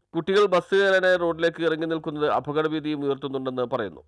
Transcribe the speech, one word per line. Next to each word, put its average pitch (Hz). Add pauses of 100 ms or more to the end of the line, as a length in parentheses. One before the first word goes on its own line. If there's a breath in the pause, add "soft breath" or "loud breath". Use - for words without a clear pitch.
(160)
കുട്ടികൾ 190
ബസ് 180
കയറാനായി 190
റോഡിലേക്ക് 170
ഇറങ്ങി 160
നിൽക്കുന്നത് 156
അപകടഭീതിയും 147
ഉയർത്തുന്നുണ്ടെന്ന് 135
പറയുന്നു. 113